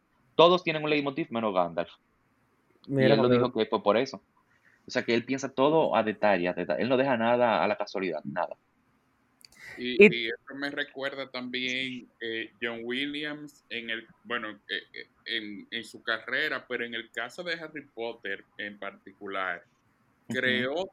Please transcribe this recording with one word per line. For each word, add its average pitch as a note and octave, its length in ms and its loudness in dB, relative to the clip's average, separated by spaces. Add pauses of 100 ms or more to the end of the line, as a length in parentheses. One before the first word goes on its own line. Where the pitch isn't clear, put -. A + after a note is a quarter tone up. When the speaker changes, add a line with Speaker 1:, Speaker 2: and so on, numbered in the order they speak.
(340)
Speaker 1:
todos F3 300 8
tienen D#3 180 -2
un D3+ 80 -2
leitmotiv D3 400 0
menos A2+ 240 0
Gandalf. E2+ 380 0 (960)
Y - 60 -8
Speaker 2:
Mira, C3+ 180 4
Speaker 1:
él A2+ 60 10
lo A2+ 60 4
Speaker 2:
porque B2 120 6
Speaker 1:
dijo B2 180 4
que A2 140 0
fue G#2 160 -2
por G2+ 140 4
eso. B2+ 240 -2 (680)
O - 40 -20
sea, B2+ 140 -2
que A#2 100 2
él A#2 100 2
piensa B2+ 240 -4
todo C#3+ 480 4
a A2+ 60 6
detalle, G2+ 460 2
a F2+ 40 0
detalle. E2+ 300 -2
Él A2 60 -2
no C3 80 4
deja C3+ 200 2
nada A#2 460 4
a F#2 40 2
la G#2 100 0
casualidad, F#2+ 480 -4
nada. D#2+ 320 -6 (1200)
Speaker 3:
Y, B2 260 8
Speaker 2:
Y G#3 100 10
Speaker 3:
y A#2 140 -4
eso - 260 -10
me C#3+ 160 -8
recuerda C#3 600 -8
también, B2+ 760 -6 (140)
eh, A2+ 300 -6 (120)
John A#2 200 -6
Williams D3 840 -8
en A#2 220 -10
el, A2+ 160 -6 (180)
bueno, A2+ 260 -6
eh, G#2 320 -10 (100)
eh, - 140 -16 (180)
en, G#2 460 -10
en A2+ 140 -8
su A2 180 -20
carrera, B2+ 640 -4
pero A#2+ 160 -6
en A#2+ 100 -10
el A2+ 160 -10
caso A#2+ 320 -10
de F3 120 -6
Harry D#3 300 -12 (100)
Potter A2+ 500 -8 (140)
en G#2 200 -10
particular, G2 840 -8 (640)
Speaker 1:
Ujú. B2 100 -4
Speaker 3:
creó B2+ 540 -2